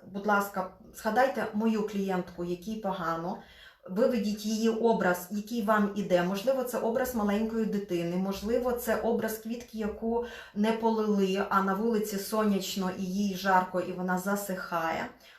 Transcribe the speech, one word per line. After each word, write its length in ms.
будь 200
ласка, 440
згадайте 600
мою 320
клієнтку, 580
якій 320
погано. 640
Виведіть 560
її 220
образ, 640
який 320
вам 340
іде. 260
Можливо, 420
це 140
образ 360
маленької 500
дитини, 520
можливо, 560
це 240
образ 420
квітки, 400
яку 480
не 180
полили, 760
а 140
на 120
вулиці 440
сонячно 800
і 60
їй 320
жарко, 440
і 120
вона 260
засихає. 880